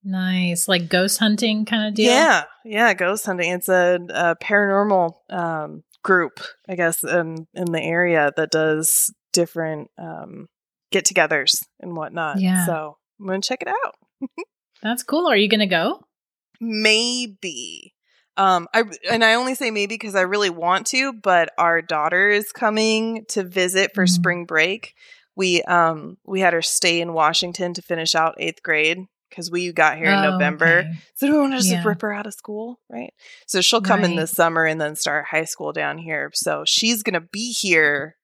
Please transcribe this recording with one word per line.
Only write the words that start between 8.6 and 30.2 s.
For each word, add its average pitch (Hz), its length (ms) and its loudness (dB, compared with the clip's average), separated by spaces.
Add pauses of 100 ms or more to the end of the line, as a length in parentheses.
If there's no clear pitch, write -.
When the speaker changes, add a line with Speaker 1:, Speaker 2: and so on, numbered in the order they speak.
Speaker 2:
different, 160 640 -2
um, 160 500 -16 (420)
get-togethers 156 720 2 (180)
and 175 160 -10
whatnot. 156 440 -6
Speaker 1:
Yeah. 185 240 0
Speaker 2:
So 156 320 -6 (240)
I'm 196 60 -12
gonna 190 160 -4
check - 180 -6
it - 80 -8
out. 466 260 -4 (280)
<laughs> - 600 -16
Speaker 1:
That's 233 200 -6
cool. 339 260 -2
Are 233 80 2
you 202 140 2
gonna 214 160 2
go? 185 340 0 (600)
Speaker 2:
Maybe. 214 1300 -4 (420)
Um, 185 380 2
I, 226 100 2 (260)
and 226 140 2
I 220 100 6
only 254 200 -2
say 247 160 -2
maybe 208 260 -4
'cause 214 180 -10
I 190 80 2
really 196 280 0
want 175 380 0
to, 269 240 0
but 185 440 2
our 165 240 2
daughter 165 480 0
is 208 240 0
coming 220 760 0
to 196 140 -2
visit 185 500 0
for 190 100 2
Speaker 1:
Mm. 180 60 4
Speaker 2:
spring 175 340 0
break. 170 500 -2 (420)
We, 180 260 2
um, 165 640 0
we 190 160 -4
had 180 120 4
her 165 100 0
stay 170 380 0
in 170 120 -4
Washington 175 640 0
to 175 80 -10
finish 165 320 -2
out 160 240 0
eighth 165 240 -6
grade 160 360 0 (320)
'cause 170 200 -12
we 175 220 -4
got 160 240 2
here 160 100 -4
in - 120 4
Speaker 1:
Oh, 196 140 2